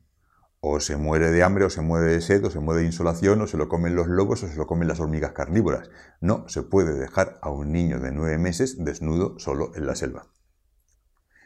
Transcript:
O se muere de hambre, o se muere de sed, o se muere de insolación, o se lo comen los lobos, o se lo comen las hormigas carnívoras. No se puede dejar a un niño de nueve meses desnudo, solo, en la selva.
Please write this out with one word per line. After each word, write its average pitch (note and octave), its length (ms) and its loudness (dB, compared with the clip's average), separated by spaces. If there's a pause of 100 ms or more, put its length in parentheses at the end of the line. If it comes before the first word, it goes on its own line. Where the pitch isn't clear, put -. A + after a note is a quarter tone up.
(640)
O D2 160 0
se D2 160 -4
muere D#2 360 2
de E2+ 100 6
hambre, G2 240 4
o F2+ 60 2
se F2+ 100 -6
muere E2 300 2
de E2 100 2
sed, G2 240 4
o F#2 60 -2
se D#2+ 80 -6
muere D#2+ 220 0
de E2 40 2
insolación, E2+ 560 2
o G#2 60 -2
se - 100 -4
lo D2+ 100 0
comen E2+ 280 0
los F2 100 2
lobos, G2 380 0
o G2 40 -8
se D#2 80 -10
lo D#2 120 -4
comen E2+ 200 0
las D#2 120 -2
hormigas D2+ 320 -2
carnívoras. D#2 580 -2 (300)
No - 300 -2
se - 120 -6
puede F2 320 2
dejar C#2 480 -2
a - 80 -6
un C#2+ 220 -4
niño E2 280 0
de C2 120 -6
nueve D#2 260 -2
meses F2+ 400 -2
desnudo, D#2 640 -2
solo, C#2+ 340 -4
en D2+ 140 -6
la C2 80 -4
selva. - 320 -8 (1200)